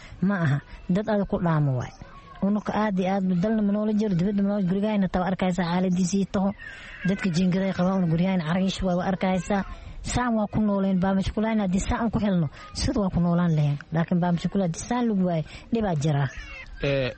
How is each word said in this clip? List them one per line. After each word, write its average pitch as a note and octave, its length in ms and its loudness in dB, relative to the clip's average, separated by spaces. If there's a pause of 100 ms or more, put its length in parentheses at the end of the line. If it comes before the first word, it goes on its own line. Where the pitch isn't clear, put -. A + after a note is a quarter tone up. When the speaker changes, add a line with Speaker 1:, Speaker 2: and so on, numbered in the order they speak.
(220)
Speaker 1:
ma G3+ 200 2
aha. C#3+ 160 2 (320)
Dad G#3 200 0
adag G3+ 180 2
ku G3+ 100 -2
dhaamo D3+ 400 2
way. B2+ 140 -6 (500)
Unuka G3+ 320 0
aad G#3 260 0
iyo F#3 120 2
aad G3 140 0 (160)
dalna A3 200 2
ma G3+ 120 2
noola G#3+ 200 0
jiro, G#3 220 2
dibidda G3 280 2
ma G3 60 2
noola, G3+ 180 0
gurigayna G3+ 420 2
taa F#3 120 0
waa F3 60 0
arkaysaa F#3 380 0
xaaladiisii F#3 640 2
taho. G3 180 0 (560)
Dadka G3 240 0
jiingaday F#3 440 2
qabaan, F#3 300 2
un E3+ 60 2
gurigayna F3 380 2
cariish F#3 360 0
waa, F3+ 120 2
waa F3 160 0
arkaysaa. F#3 520 0 (380)
Saan A#3+ 340 0
waa G#3+ 120 0
ku - 140 -2
nooleen, G3 380 2
baa F#3+ 140 2
mashquulaan G#3+ 460 0
haddii F#3+ 200 0
saan A#3 320 -2
ku A3 80 0
helno, F#3 280 2 (260)
sida B3 280 -2
waa F#3+ 80 2
ku E3+ 100 0
noolaan E3+ 360 2
lahayn. D3 220 2 (140)
Laakiin E3+ 280 0
baa F3 120 2
mashquul F3 300 0
haddii E3+ 260 -2
saan B3 200 0
lagu G3 180 2
waayo, E3+ 180 0 (300)
dhibaa G#3+ 220 0
jira. C#3+ 300 2 (580)
Speaker 2:
Ee, C#3 340 2